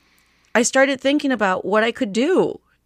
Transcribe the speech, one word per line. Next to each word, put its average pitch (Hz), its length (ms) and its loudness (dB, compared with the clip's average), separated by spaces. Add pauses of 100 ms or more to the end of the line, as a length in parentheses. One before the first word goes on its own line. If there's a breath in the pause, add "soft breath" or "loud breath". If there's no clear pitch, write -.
(540 soft breath)
I 226 80 2
started 269 380 2
thinking 285 300 0
about 202 340 -2
what 214 200 2
I 233 80 -2
could 220 220 -6
do. 254 460 0 (260)